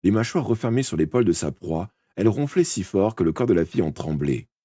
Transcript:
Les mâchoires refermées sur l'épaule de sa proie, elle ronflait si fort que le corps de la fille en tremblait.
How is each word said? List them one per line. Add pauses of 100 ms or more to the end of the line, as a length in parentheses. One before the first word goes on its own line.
Les
mâchoires
refermées
sur
l'épaule
de
sa
proie, (280)
elle
ronflait
si
fort
que
le
corps
de
la
fille
en
tremblait. (160)